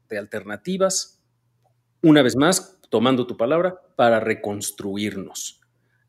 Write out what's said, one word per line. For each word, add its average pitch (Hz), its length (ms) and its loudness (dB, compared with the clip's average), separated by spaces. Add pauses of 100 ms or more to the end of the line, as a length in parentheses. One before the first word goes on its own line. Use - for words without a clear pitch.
de 104 120 -8
alternativas, 110 1000 -6 (840)
una 151 180 8
vez 120 140 2
más, 160 400 0 (140)
tomando 123 380 2
tu 123 100 -12
palabra, 170 440 -2 (140)
para 117 240 4
reconstruirnos. 104 1400 -6 (500)